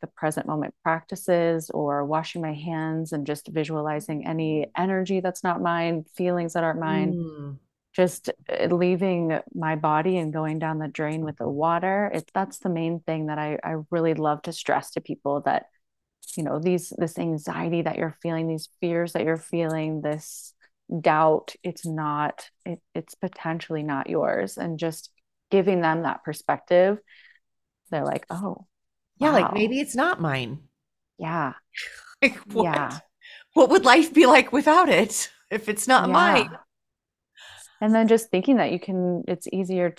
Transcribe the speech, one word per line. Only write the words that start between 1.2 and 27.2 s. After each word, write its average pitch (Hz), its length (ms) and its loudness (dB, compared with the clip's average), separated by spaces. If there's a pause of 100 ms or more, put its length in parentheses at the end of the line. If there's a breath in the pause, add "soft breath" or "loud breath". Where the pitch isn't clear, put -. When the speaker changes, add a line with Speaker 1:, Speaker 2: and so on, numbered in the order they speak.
Speaker 1:
or 143 360 -2
washing 156 360 -4
my 156 120 -4
hands 160 600 -4
and 147 120 -4
just 147 220 -6
visualizing 151 800 -4
any 156 400 -2 (100)
energy 185 440 0
that's 185 220 -6
not 175 180 -2
mine, 170 420 -2 (120)
feelings 175 380 -2
that 170 120 -2
aren't 160 160 -2
mine. 185 320 0
Speaker 2:
Mm. 151 440 -8 (360)
Speaker 1:
Just, - 360 0 (200)
uh, - 240 -2
leaving 175 680 0 (140)
my 160 220 -2
body 160 420 0
and 156 160 -4
going 156 260 -2
down 160 200 -4
the 156 100 -6
drain 156 340 -4
with 151 140 -8
the - 100 -6
water. 170 680 0
It, 160 200 -6
that's 190 240 -4
the 190 120 -4
main 165 320 -2
thing 160 260 -4
that 151 120 -6
I, 151 240 -4
I 160 120 -4 (160)
really 165 240 2
love 151 280 -2
to 170 80 -10
stress - 400 -2
to 165 100 -6
people, 143 400 -4
that, - 260 -2 (680)
you 165 80 -6
know, 143 160 -2
these, 175 380 -2
this 165 220 -4
anxiety 165 640 -4
that - 140 -2
you're 160 240 -4
feeling, 165 280 -4
these 160 180 -6 (140)
fears 170 320 -2
that 165 100 -2
you're 160 140 0
feeling, 160 640 -4
this - 520 -8 (460)
doubt, 156 540 2 (100)
it's 175 220 -8
not, 151 640 -4 (160)
it, 175 140 -10 (160)
it's 165 200 -10
potentially 165 680 -6
not 143 260 -4
yours. - 480 -2
And 165 220 -6
just 165 300 -6 (420)
giving 190 300 2
them 165 200 0
that - 220 -4
perspective, 180 760 2 (920 soft breath)